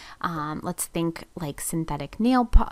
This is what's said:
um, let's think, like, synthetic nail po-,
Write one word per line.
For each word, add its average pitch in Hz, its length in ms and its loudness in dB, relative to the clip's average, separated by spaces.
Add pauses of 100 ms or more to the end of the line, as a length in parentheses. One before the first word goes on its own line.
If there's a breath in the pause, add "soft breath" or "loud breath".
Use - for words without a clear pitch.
(200 loud breath)
um, 156 420 -4
let's - 220 -6
think, 165 400 -4 (100)
like, 151 280 -8
synthetic 151 580 -4
nail 247 240 4
po-, - 280 6